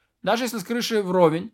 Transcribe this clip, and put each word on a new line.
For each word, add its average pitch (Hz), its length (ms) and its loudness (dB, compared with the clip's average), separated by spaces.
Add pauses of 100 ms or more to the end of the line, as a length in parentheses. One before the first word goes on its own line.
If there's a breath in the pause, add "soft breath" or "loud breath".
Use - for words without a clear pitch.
(220)
даже 226 220 0
если 233 140 -6
с 180 60 -8
крыши 226 380 -2
вровень, 180 520 2